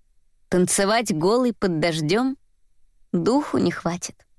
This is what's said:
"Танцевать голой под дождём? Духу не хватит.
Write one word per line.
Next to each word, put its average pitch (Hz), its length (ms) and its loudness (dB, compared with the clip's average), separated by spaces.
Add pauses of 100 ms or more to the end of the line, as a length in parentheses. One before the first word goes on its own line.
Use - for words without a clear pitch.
(480)
"Танцевать 196 680 0
голой 226 360 2
под 180 260 -2
дождём? 170 580 0 (760)
Духу 233 460 0
не 175 120 2
хватит. - 560 -8 (120)